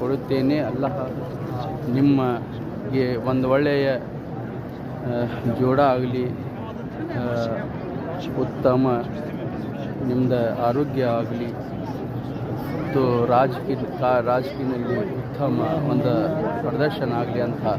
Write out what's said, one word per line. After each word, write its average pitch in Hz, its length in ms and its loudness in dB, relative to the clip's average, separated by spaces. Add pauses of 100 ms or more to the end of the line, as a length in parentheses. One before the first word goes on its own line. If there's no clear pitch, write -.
ಕೊಡುತ್ತೇನೆ. 135 580 2 (120)
ಅಲ್ಲಾಹ್ 135 300 -2 (960)
ನಿಮಗೆ 131 1120 2 (240)
ಒಂದು 131 240 2
ಒಳ್ಳೆಯ, 143 320 4 (1200)
ಆ, - 20 0 (500)
ಜೋಡ 131 180 4 (160)
ಆಗಲಿ, 123 320 0 (960)
ಆ, - 20 -2 (1200)
ಉತ್ತಮ 127 400 2 (1200)
ನಿಮ್ದು 123 320 2 (260)
ಆರೋಗ್ಯ 135 360 2 (160)
ಆಗಲಿ, 117 300 -2 (1300)
ಮತ್ತು - 260 0 (260)
ರಾಜಕೀಯ, 127 500 4 (240)
ಕಾ-, 127 260 4
ರಾಜಕೀಯದಲ್ಲಿ 123 680 0 (240)
ಉತ್ತಮ 131 360 -2 (360)
ಒಂದು 123 200 2 (500)
ಪ್ರದರ್ಶನ 120 480 0 (100)
ಆಗಲಿ 120 260 -2
ಅಂತ 117 180 -2 (140)